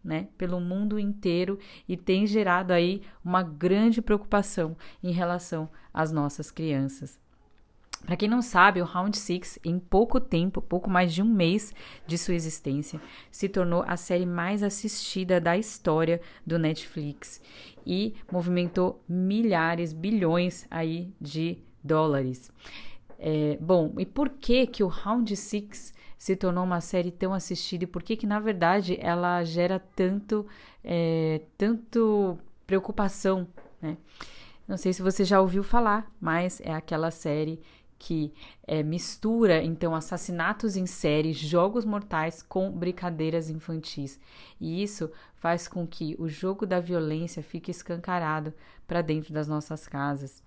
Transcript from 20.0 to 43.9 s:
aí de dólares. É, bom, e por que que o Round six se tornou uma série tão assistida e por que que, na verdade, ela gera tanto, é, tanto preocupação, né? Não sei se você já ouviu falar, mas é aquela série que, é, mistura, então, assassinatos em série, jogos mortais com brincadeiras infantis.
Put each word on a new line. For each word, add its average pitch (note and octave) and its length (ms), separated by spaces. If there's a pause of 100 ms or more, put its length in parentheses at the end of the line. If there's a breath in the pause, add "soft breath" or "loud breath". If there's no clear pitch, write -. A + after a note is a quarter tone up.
aí E3 500
de D#3+ 380 (260 loud breath)
dólares. C#3 680 (680 loud breath)
É, D3+ 420
bom, D#3+ 380
e F#3 80
por - 240
que B3 360
que A#3+ 160
o F#3 60
Round G#3 480
six - 560 (260 loud breath)
se F#3+ 180
tornou F3+ 260
uma F3+ 180
série F3+ 300
tão F#3 240
assistida F3 480
e F3+ 40
por F3 140
que A3 160
que, A3 120
na G#3 100
verdade, F#3 600
ela F3 420
gera F3 380
tanto, G3+ 680 (360 loud breath)
é, D#3+ 600 (160)
tanto G#3+ 800 (260)
preocupação, F#3+ 840 (320)
né? D#3+ 160 (720 loud breath)
Não G3 80
sei F#3 160
se F#3 100
você F#3+ 220
já F#3+ 160
ouviu F#3+ 240
falar, A3 440 (120)
mas F3 400
é - 120
aquela D#3+ 380
série D#3+ 500 (380 loud breath)
que, D#3 340 (320 loud breath)
é, D#3 200
mistura, F3 800
então, E3 320
assassinatos F3+ 800
em F#3 100
série, D#3 460
jogos F3 520
mortais G3+ 560
com F#3+ 300
brincadeiras E3 800
infantis. D#3 680 (400 loud breath)